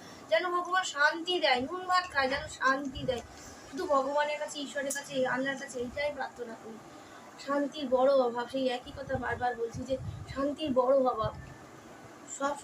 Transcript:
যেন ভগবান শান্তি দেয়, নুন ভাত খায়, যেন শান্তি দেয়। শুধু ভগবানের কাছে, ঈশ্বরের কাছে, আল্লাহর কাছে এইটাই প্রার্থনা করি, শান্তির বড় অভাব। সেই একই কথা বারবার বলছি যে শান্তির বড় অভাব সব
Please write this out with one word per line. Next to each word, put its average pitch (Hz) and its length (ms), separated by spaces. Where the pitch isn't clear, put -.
যেন 330 120
ভগবান 349 280
শান্তি 320 480
দেয়, 262 240
নুন 359 140
ভাত 359 220
খায়, 269 200
যেন 294 100
শান্তি 269 500
দেয়। 240 140
শুধু 339 160
ভগবানের 294 460
কাছে, 302 240
ঈশ্বরের 269 320
কাছে, 277 160
আল্লাহর 262 260
কাছে 262 220
এইটাই 285 340
প্রার্থনা 240 440
করি, 226 160
শান্তির 285 400
বড় 262 160
অভাব। 240 280
সেই 262 120
একই 269 220
কথা 269 260
বারবার 240 280
বলছি 233 280
যে 262 60
শান্তির 285 480
বড় 254 160
অভাব 220 220
সব 277 160